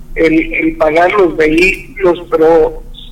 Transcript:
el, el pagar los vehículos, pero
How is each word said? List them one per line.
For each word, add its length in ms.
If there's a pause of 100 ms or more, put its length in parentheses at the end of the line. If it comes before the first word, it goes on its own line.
(160)
el, 380
el 240
pagar 360
los 220
vehículos, 840 (100)
pero 540 (280)